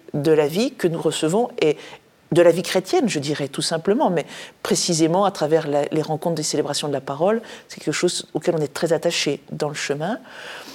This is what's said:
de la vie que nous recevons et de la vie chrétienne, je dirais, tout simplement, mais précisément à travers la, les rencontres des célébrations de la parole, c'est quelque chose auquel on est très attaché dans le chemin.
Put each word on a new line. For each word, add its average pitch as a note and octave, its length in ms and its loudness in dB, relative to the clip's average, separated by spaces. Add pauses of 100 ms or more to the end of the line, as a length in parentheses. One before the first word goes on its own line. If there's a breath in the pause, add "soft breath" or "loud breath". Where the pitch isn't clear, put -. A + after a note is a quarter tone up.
(140)
de D3+ 180 2
la D3+ 160 6
vie G3 260 0
que - 140 -2
nous D#3+ 140 -2
recevons E3 480 0 (120)
et D3+ 160 4 (540 loud breath)
de E3 100 6
la E3+ 100 10
vie E3+ 100 2
chrétienne, G3 480 0
je D#3 100 -2
dirais, C#3+ 280 -4
tout D#3+ 140 -6
simplement, G3 480 2
mais E3 160 0 (360 loud breath)
précisément E3+ 640 2
à F#3+ 60 2
travers D#3 360 2
la, C#3+ 180 2
les - 160 -2
rencontres D#3 340 -2
des D#3 80 -4
célébrations D3 440 -2
de C#3+ 60 -2
la C3+ 80 -2
parole, E3+ 400 0 (260 loud breath)
c'est - 120 -18
quelque D#3 140 -4
chose - 400 -2
auquel E3 220 0
on D#3+ 60 0
est C#3+ 120 -4
très E3 200 0
attaché D#3 480 -2 (100)
dans D3+ 180 -4
le D3+ 60 -8
chemin. D#3 440 -4 (560 loud breath)